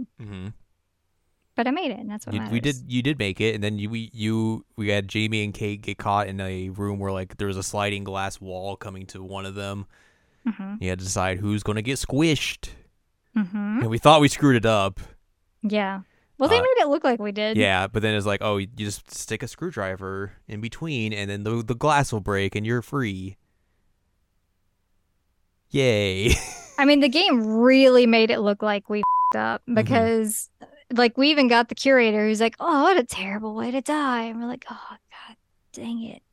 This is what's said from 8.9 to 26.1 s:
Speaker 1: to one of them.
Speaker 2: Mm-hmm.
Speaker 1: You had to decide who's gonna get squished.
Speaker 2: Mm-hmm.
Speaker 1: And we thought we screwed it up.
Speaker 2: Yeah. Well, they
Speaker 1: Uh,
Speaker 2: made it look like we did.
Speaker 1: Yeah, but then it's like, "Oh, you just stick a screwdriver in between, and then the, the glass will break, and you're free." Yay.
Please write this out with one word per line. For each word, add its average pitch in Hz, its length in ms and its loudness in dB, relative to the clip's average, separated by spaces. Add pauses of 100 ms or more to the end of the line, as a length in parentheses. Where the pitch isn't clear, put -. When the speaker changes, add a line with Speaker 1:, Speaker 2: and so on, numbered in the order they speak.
Speaker 1:
to 95 160 -16
one 98 240 -10
of 98 80 -12
them. 101 320 -8 (580)
Speaker 2:
Mm-hmm. 202 360 -8
Speaker 1:
You 92 100 -4
had 92 80 -4
to 92 60 -12
decide 92 340 -2
who's 101 240 -4
gonna 107 200 -4
get 127 160 -4
squished. - 720 -2 (640)
Speaker 2:
Mm-hmm. 208 460 -2
Speaker 1:
And 117 60 0
we 113 100 -2
thought 151 220 8
we 147 80 6
screwed 139 280 4
it 110 100 0
up. 101 320 2 (640)
Speaker 2:
Yeah. 196 380 -2 (380)
Well, 277 100 2
they 453 100 4
Speaker 1:
Uh, 494 40 2
Speaker 2:
made 494 200 4
it 302 60 2
look 285 160 0
like 240 160 2
we 208 100 -6
did. 214 260 -2
Speaker 1:
Yeah, 98 300 2
but 107 160 -4
then 107 140 0
it's 101 100 -2
like, 101 160 0
"Oh, 104 140 0
you 98 100 -2
just 107 480 -10
stick - 300 -8
a - 40 -10
screwdriver 98 840 -8 (160)
in 107 120 -12
between, 117 520 -6
and 101 180 -6
then 101 140 -8
the, 117 180 -2
the 117 140 -4
glass 143 360 2
will 113 80 -2
break, 98 360 -2
and 104 100 -2
you're 117 160 -2
free." 98 540 -6 (2250)
Yay. 107 640 2 (220)